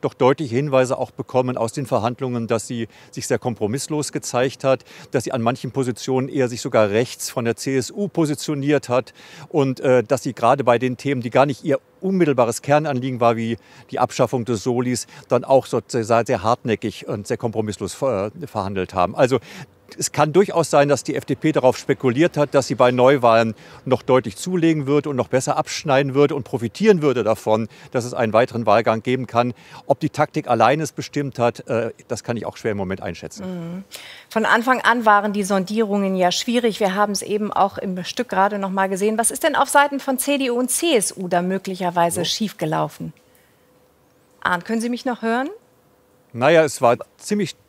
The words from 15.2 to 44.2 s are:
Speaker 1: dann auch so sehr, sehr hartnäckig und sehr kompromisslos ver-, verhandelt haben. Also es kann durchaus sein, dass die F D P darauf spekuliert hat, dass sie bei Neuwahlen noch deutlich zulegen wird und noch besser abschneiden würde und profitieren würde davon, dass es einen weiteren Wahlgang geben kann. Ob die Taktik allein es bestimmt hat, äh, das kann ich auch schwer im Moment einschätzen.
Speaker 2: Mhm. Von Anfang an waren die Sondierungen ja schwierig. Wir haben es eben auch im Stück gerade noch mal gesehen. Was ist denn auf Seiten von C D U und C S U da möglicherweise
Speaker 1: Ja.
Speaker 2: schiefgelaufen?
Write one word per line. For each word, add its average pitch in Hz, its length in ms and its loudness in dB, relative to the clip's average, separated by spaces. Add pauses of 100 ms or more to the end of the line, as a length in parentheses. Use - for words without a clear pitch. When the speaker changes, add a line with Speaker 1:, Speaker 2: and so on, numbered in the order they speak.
Speaker 1:
dann 123 160 2
auch 135 220 4
so 120 200 -2
sehr, 117 400 0
sehr 107 180 -2
hartnäckig 110 680 -2
und 104 180 -6
sehr 123 80 -2
kompromisslos 107 580 -6
ver-, 110 380 -2 (160)
verhandelt 95 460 -4
haben. 92 240 0
Also 131 220 2 (580)
es - 140 -6
kann 151 220 2
durchaus 170 360 2
sein, 143 180 6
dass 143 160 2
die 143 120 -6
F - 100 -6
D 147 80 -2
P 156 180 0
darauf 127 240 4
spekuliert 135 640 0
hat, 147 160 0
dass 139 140 2
sie 139 80 -4
bei 123 160 6
Neuwahlen 120 640 4 (300)
noch 127 180 0
deutlich 127 340 0
zulegen 165 480 0
wird 143 220 0
und 143 80 -6
noch 120 140 -2
besser 131 280 -2
abschneiden 143 560 0
würde 143 220 4
und 123 80 -6
profitieren 147 580 0
würde 127 220 2
davon, 110 440 0 (220)
dass 120 160 -4
es 123 80 -10
einen 117 180 -2
weiteren 110 360 2
Wahlgang 110 340 2
geben 127 240 -2
kann. 120 300 -2 (320)
Ob - 120 0
die 151 120 -4
Taktik - 360 -2
allein 120 320 4
es 156 120 -6
bestimmt 139 480 -8
hat, 120 280 -2
äh, 117 240 -4 (160)
das - 160 -8
kann 120 140 -6
ich 101 80 -8
auch 104 100 -10
schwer 110 180 -6
im 101 40 -6
Moment 92 240 -6
einschätzen. 139 440 -12
Speaker 2:
Mhm. 180 380 -10 (460)
Von 220 160 -2
Anfang 233 360 2
an 233 240 2
waren 208 280 4
die 202 100 -2
Sondierungen 196 720 0
ja 180 160 2
schwierig. 233 480 -2
Wir 190 140 0
haben 208 200 2
es 190 100 -6
eben 208 280 -4
auch - 280 0
im 185 240 -6
Stück - 260 -6
gerade 196 300 0
noch 196 100 -4
mal 190 200 0
gesehen. 202 280 -2
Was 226 140 0
ist - 100 -10
denn 302 140 0
auf 277 140 2
Seiten 285 300 4
von 262 200 -4
C 285 180 -2
D 262 140 -2
U 240 80 -2
und 254 100 -2
C 339 260 0
S - 220 0
U 185 100 -8
da 175 140 2
möglicherweise 180 800 -2
Speaker 1:
Ja. 170 40 -2
Speaker 2:
schiefgelaufen? 160 840 -4 (1300)